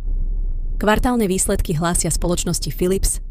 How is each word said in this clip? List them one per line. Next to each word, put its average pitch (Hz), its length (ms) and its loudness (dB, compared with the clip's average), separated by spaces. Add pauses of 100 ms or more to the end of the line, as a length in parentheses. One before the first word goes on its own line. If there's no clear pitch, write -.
(840)
Kvartálne 214 480 2
výsledky 180 480 0
hlásia 175 320 0
spoločnosti 175 560 -2
Philips, - 640 0